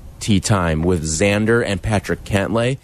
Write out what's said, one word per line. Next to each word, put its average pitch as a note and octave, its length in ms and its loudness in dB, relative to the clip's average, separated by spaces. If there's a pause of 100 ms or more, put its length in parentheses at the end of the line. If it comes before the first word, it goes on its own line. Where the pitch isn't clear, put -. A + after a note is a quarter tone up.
(200)
tee G2 220 2
time E2 420 2
with F2 200 2
Xander G#2 600 2
and F#2+ 160 -4
Patrick G2+ 440 -2
Cantlay. A#2 580 0